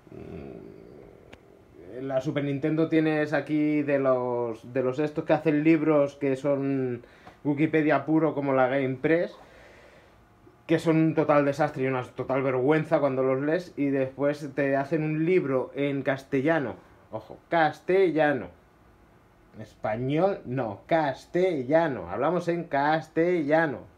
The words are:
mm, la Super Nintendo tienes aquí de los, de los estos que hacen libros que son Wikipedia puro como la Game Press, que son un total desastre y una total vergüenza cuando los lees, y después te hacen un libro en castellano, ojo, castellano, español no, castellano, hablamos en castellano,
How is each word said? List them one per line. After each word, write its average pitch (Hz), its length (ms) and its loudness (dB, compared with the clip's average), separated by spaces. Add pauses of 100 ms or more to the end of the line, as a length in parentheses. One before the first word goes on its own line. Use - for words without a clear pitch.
(100)
mm, 67 1900 -18
la 135 180 -2
Super 143 240 -4
Nintendo 156 460 0
tienes 156 420 2
aquí 151 480 0
de 139 180 2
los, 123 760 -2
de 135 80 0
los 123 160 -2
estos 151 260 -2
que - 80 2
hacen 151 320 2
libros 151 520 4
que 135 200 0
son 135 680 -2 (360)
Wikipedia 147 640 2
puro 156 300 2
como 139 180 -2
la 131 160 4
Game 131 280 0
Press, 165 380 0 (1300)
que 160 120 2
son 160 200 2
un 160 160 2
total 147 320 2
desastre 139 380 -2
y - 20 0
una 131 160 -2
total 131 400 -4
vergüenza 147 580 2
cuando 131 220 0
los 131 180 0
lees, 160 380 -4
y 143 80 0
después 139 680 -2
te 139 220 0
hacen 156 260 -2
un 156 220 -2
libro 143 500 0
en 139 280 -2
castellano, 135 720 -2 (360)
ojo, - 280 -12 (100)
castellano, 156 1000 2 (1120)
español 135 840 -2
no, 120 400 -6
castellano, 143 1300 0
hablamos 165 380 -2
en 170 160 -2
castellano, 156 1200 0 (100)